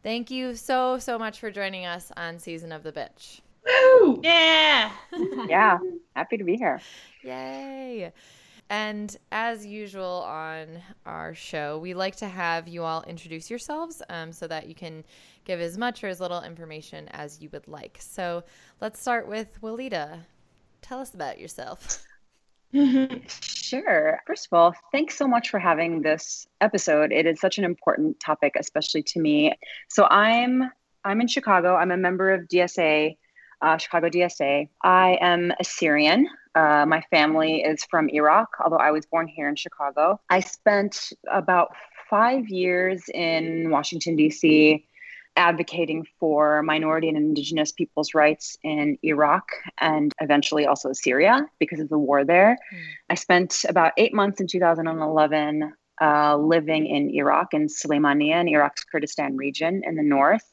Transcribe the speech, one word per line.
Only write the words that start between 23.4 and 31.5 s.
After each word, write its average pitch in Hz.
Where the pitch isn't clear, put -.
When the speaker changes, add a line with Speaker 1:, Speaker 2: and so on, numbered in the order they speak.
Speaker 4:
First -
of -
all, 170
thanks 302
so 277
much 240
for 208
having 170
this -
episode. 160
It 156
is 160
such 190
an 202
important 156
topic, 147
especially -
to -
me. 151
So 202
I'm, 247
I'm 202
in 247
Chicago. 185